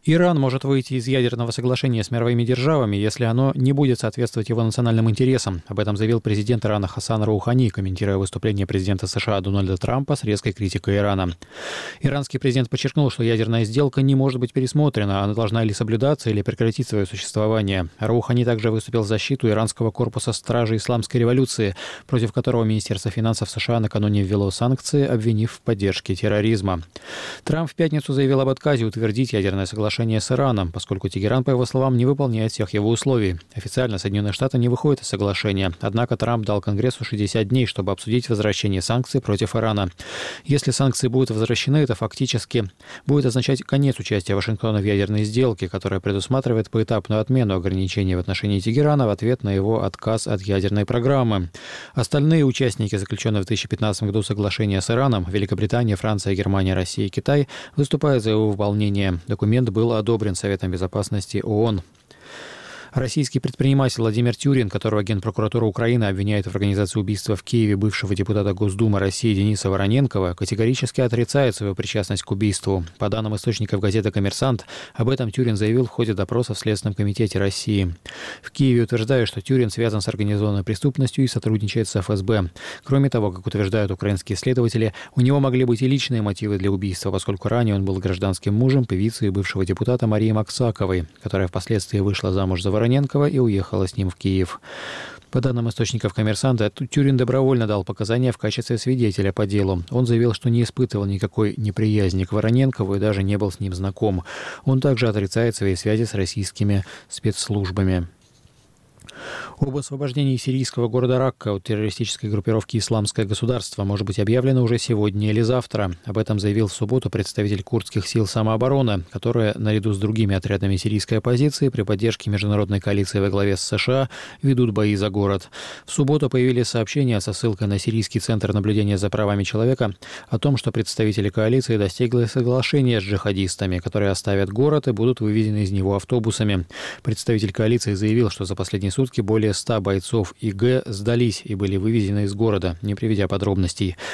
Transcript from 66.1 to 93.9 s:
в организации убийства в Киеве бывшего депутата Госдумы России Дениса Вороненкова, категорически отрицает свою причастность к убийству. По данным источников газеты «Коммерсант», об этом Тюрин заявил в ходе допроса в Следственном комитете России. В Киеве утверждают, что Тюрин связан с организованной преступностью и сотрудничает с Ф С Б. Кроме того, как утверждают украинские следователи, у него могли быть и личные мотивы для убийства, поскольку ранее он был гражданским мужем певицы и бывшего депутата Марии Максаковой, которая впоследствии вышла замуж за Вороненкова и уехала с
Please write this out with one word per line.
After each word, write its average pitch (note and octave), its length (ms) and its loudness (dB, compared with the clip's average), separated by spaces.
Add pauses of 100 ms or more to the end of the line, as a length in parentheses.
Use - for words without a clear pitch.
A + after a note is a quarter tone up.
в F#2 80 -8
организации G2+ 420 0
убийства G2+ 380 -2
в - 80 -10
Киеве G#2+ 320 2
бывшего G2+ 400 0
депутата G2+ 380 0
Госдумы G2+ 440 0
России G2 380 2
Дениса G2+ 340 2
Вороненкова, G2 640 2
категорически A2+ 680 -2
отрицает A#2+ 520 2
свою G2+ 220 -4
причастность - 480 -4
к - 80 -8
убийству. G2 540 0 (120)
По G#2 120 -2
данным G#2+ 260 -2
источников G#2 460 -2
газеты G#2 280 2
«Коммерсант», G#2+ 560 0 (300)
об A#2 140 0
этом B2 220 -2
Тюрин A#2 260 0
заявил A2+ 280 2
в A2+ 40 -10
ходе A2+ 240 -2
допроса G#2+ 420 -2
в - 20 -10
Следственном G#2+ 380 -2
комитете G2+ 420 0
России. G2 560 0 (480)
В - 100 -18
Киеве A#2+ 320 4
утверждают, A#2 440 0
что - 140 -8
Тюрин B2 280 2
связан G#2+ 320 0
с - 60 -4
организованной G#2 560 0
преступностью C3 640 0
и - 20 -2
сотрудничает A2 640 -2
с - 80 -2
Ф F#2+ 120 -2
С G2 140 0
Б. G2+ 260 2 (340)
Кроме C#3 260 2
того, G#2 220 0
как F#2 140 -12
утверждают G#2 460 0
украинские G2 460 -2
следователи, A#2 560 0 (200)
у C3 80 0
него C3+ 180 4
могли C3 260 2
быть A#2+ 180 2
и C3 40 2
личные B2+ 360 0
мотивы G2+ 340 -2
для G2 140 0
убийства, F#2+ 400 -2
поскольку G2 380 -4
ранее A2+ 260 2
он G2 100 0
был F#2+ 120 0
гражданским F#2+ 580 -2
мужем C3 300 4
певицы G#2 420 0
и - 20 2
бывшего F#2+ 360 -2
депутата A2 420 0
Марии G#2+ 240 2
Максаковой, G#2 720 0 (160)
которая F#2+ 260 0
впоследствии G2+ 520 -2
вышла G2 320 0
замуж F#2 320 0
за G2+ 140 0
Вороненкова C3+ 500 2
и C#3+ 120 0
уехала G2 480 0
с - 100 -8